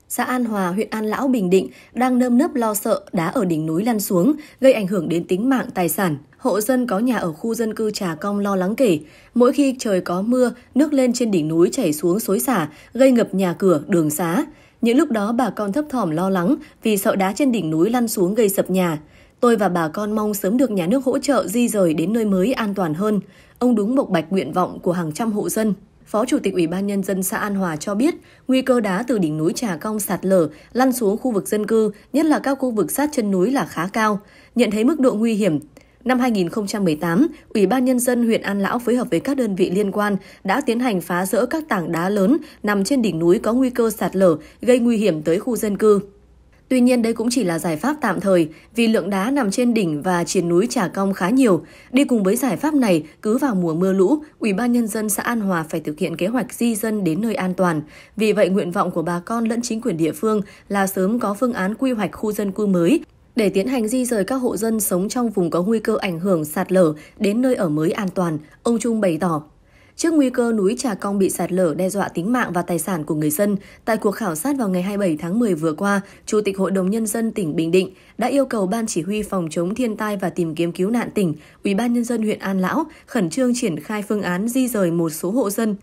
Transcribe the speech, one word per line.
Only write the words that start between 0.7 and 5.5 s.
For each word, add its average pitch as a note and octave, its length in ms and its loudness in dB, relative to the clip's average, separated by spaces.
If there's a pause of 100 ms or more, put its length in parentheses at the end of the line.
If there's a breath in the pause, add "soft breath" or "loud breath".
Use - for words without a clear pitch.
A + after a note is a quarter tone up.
An A3 160 -4
Lão, G#3+ 220 -2
Bình G#3+ 220 0
Định, F#3+ 180 4 (260 loud breath)
đang B3+ 240 2
nơm A#3+ 200 4
nớp D#4+ 160 2
lo A3+ 200 -2
sợ G#3+ 260 -2 (120)
đá E3 140 0
ở G#3+ 180 0
đỉnh D#3+ 220 0
núi E3 180 0
lăn A3+ 160 0
xuống, G3 340 2 (260 loud breath)
gây C4 120 8
ảnh G#3+ 140 0
hưởng F3 220 -2
đến E3 160 0
tính F#3+ 240 -2
mạng, B3+ 260 0